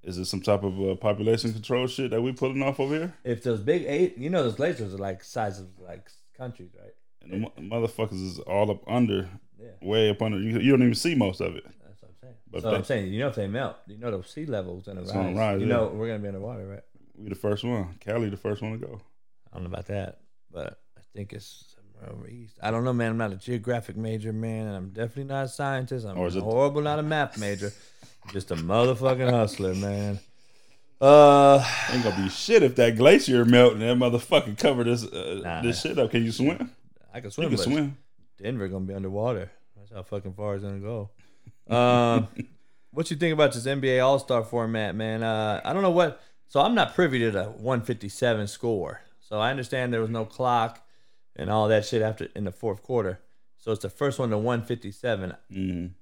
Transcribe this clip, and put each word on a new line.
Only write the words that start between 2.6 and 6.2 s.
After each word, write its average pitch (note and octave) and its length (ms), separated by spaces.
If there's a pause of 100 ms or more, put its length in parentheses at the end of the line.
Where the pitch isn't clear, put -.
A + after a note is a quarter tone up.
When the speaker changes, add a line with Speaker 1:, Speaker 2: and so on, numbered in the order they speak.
Speaker 1:
off C3+ 160
over C#3 160
here? E3+ 180 (120)
Speaker 2:
If A#2+ 180
those A#2 160
big D3+ 280
eight, D#3 300
you C3+ 120
know, F3+ 140
those A2+ 120
glaciers A#2 380
are, G2 40
like, G2 240
size G2+ 380
of, F#2 80 (120)
like, F2+ 300 (280)